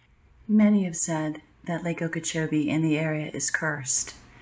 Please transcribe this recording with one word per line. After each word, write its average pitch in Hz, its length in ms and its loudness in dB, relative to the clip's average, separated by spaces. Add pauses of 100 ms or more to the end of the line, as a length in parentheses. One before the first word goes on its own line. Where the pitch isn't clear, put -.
(480)
Many 208 360 6
have 170 120 -4
said 156 440 -2 (240)
that 165 200 -4
Lake 170 180 -2
Okeechobee 156 680 -2
in 156 140 0
the 156 160 2
area 156 340 -2
is - 180 -4
cursed, - 680 -4 (260)